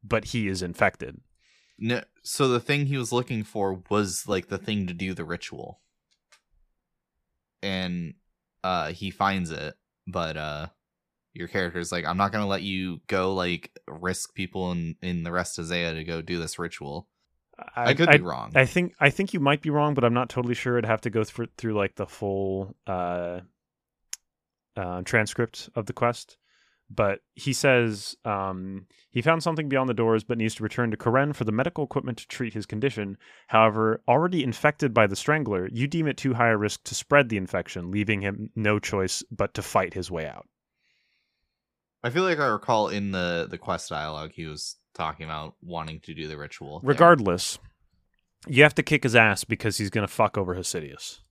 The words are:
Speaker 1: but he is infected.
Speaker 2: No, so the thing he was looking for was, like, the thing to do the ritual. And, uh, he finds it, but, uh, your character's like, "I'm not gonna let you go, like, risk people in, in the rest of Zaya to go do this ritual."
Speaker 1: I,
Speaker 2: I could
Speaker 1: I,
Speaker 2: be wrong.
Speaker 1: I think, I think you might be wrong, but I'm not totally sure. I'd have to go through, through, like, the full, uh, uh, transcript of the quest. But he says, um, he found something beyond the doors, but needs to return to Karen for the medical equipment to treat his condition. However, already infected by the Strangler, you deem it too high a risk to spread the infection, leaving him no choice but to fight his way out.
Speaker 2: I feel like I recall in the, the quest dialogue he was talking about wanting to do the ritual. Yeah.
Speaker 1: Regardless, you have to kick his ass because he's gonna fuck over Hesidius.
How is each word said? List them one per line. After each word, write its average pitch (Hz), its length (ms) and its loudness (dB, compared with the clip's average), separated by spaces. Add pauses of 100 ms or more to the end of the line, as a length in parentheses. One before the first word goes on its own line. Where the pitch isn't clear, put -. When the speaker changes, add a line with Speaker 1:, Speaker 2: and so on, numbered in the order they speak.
Speaker 1:
but 107 220 0
he 113 200 -2
is 95 160 -2
infected. 87 580 -2 (580)
Speaker 2:
No, 117 240 -2 (200)
so - 260 0
the 120 120 4
thing 143 260 0
he 139 120 0
was 120 140 -4
looking 120 320 0
for 98 440 -4
was, 101 400 0
like, 98 200 0
the 98 100 -4
thing 104 300 -2
to 90 60 -6
do 92 200 -4
the 85 100 -8
ritual. - 560 -12 (1800)
And, 90 520 -4 (500)
uh, 85 280 0
he 92 180 -8
finds 95 400 0
it, 76 240 -8 (320)
but, 82 300 -4
uh, 76 320 -6 (640)
your 87 160 -10
character's 87 440 -4
like, 87 120 -4
"I'm 82 120 -2
not 98 160 2
gonna 104 140 -2
let 98 160 -2
you 92 440 -4
go, 95 280 2
like, 90 380 -2 (140)
risk 90 480 -6
people 92 380 -6
in, 82 300 -4
in 87 200 -4
the 85 100 -6
rest 90 260 -4
of 82 80 -6
Zaya 85 280 -2
to 80 100 -8
go 82 180 -6
do 87 160 -4
this 80 200 -8
ritual." 76 500 -8 (500)
Speaker 1:
I, 120 320 -2
Speaker 2:
I 135 40 6
could 160 140 4
Speaker 1:
I, 151 80 10
Speaker 2:
be 151 60 6
wrong. 69 320 -6
Speaker 1:
I 131 100 8
think, 175 360 -2
I 143 100 6
think 190 240 -4
you 180 60 0
might 143 200 4
be 156 100 -4
wrong, 147 240 2
but 131 100 2
I'm 117 100 4
not 123 160 0
totally 120 240 -2
sure. 120 240 0
I'd 113 80 0
have 110 160 0
to 120 80 -4
go 107 140 2
through, 117 240 -8 (100)
through, 113 160 -2
like, 98 220 -2
the 101 100 -4
full, 98 680 -4 (120)
uh, 87 540 -4 (1400)
uh, 90 260 -8
transcript - 720 -2
of 110 120 -4
the - 60 -8
quest. - 460 -4 (500)
But 101 320 0 (140)
he - 180 -4
says, 120 720 2
um, 95 640 -4 (240)
he 120 100 -2
found 160 220 4
something 156 260 -2
beyond 135 220 2
the 120 40 0
doors, 113 300 4
but 120 140 -2
needs 110 160 0
to - 80 -8
return 113 280 0
to 107 60 -2
Karen 135 380 2
for - 100 -2
the 107 80 0
medical 143 320 0
equipment 127 340 -4
to - 100 -18
treat 113 260 -6
his 107 120 -6
condition. 107 500 -2 (320)
However, 110 600 6
already 165 340 4
infected 127 520 0
by 110 120 8
the 98 80 0
Strangler, 107 560 0
you 117 160 0
deem 156 220 0
it 131 80 -2
too 131 180 0
high 117 160 6
a 110 60 6
risk 104 280 0
to - 100 -10
spread 143 340 4
the 110 80 0
infection, 90 560 -4
leaving 104 300 2
him 104 340 -4
no 104 240 4
choice 95 500 -2
but 101 240 -2
to - 80 -6
fight 95 320 2
his 90 160 -6
way 80 160 -4
out. - 220 -14 (1500)
Speaker 2:
I 120 80 0
feel 170 140 2
like 175 160 2
I 143 60 2
recall 107 420 2
in 101 240 -2
the, 87 360 0
the 85 100 -10
quest - 320 -4
dialogue 78 440 -6
he 82 120 -10
was 76 300 -10 (180)
talking 80 300 -6
about 78 360 -8
wanting 80 400 -10
to 82 140 -14
do 76 120 -10
the 76 120 -10
ritual. 73 440 -14
Yeah. 127 60 -2
Speaker 1:
Regardless, 127 680 4 (880)
you 131 160 6
have 151 100 6
to 156 80 0
kick 151 220 0
his 117 100 2
ass 110 300 6
because 107 340 -2
he's 101 120 -2
gonna 104 180 0
fuck - 280 2
over 90 200 -2
Hesidius. - 640 -8 (100)